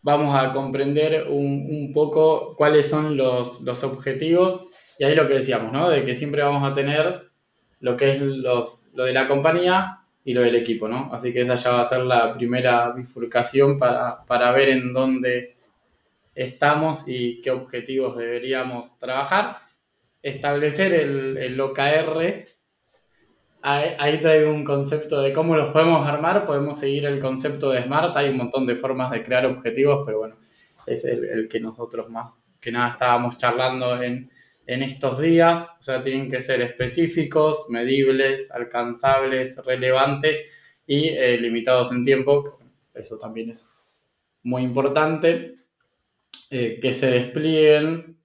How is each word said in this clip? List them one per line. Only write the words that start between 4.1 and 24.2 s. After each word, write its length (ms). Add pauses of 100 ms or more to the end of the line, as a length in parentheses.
y 80
ahí 120
lo 100
que 80
decíamos, 380
¿no? 180
De 140
que 100
siempre 280
vamos 280
a 40
tener 560 (500)
lo 160
que 160
es 80
los, 760
lo 100
de 80
la 140
compañía 760 (220)
y 100
lo 80
del 120
equipo, 320
¿no? 260
Así 200
que 80
esa 160
ya 160
va 80
a 40
ser 180
la 320
primera 580
bifurcación 840
para, 480
para 280
ver 160
en 240
dónde 640 (760)
estamos 720
y 320
qué 100
objetivos 680
deberíamos 840
trabajar. 640 (600)
Establecer 720
el, 440
el 220
O 120
K 200
R 540 (1300)
ahí, 240
ahí 220